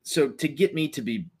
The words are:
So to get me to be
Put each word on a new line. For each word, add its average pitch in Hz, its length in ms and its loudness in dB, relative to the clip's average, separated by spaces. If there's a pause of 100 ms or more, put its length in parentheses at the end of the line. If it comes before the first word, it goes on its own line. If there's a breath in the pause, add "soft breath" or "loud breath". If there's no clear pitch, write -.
So 143 260 2
to - 180 -2
get 185 260 2
me 156 140 0
to 139 140 -6
be 104 260 -4 (120)